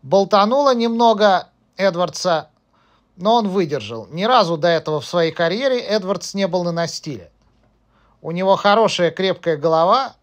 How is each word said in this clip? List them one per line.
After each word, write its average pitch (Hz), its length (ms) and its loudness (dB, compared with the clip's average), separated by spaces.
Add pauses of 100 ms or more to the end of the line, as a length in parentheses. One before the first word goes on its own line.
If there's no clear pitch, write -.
болтануло 208 720 2
немного 226 720 2 (280)
Эдвардса, 175 720 -2 (680)
но 202 180 0
он 220 140 0
выдержал. 131 600 -4
Ни 170 140 -6
разу 214 320 2
до 160 120 0
этого 156 320 0
в 120 60 -14
своей 165 260 -2
карьере 226 480 -2
Эдвардс 202 540 -4
не 196 120 -2
был 180 180 -2
на 170 80 -4
настиле. 160 580 -8 (960)
У 165 60 -8
него 185 240 2
хорошая 202 560 2
крепкая 170 440 -2
голова 165 680 2